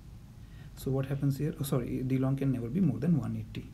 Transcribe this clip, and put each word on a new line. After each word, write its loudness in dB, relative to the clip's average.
So -2
what 0
happens 0
here? -2
Oh, -4
sorry, 0
D 2
long 2
can 2
never 0
be 0
more 4
than 6
one 0
eighty. -8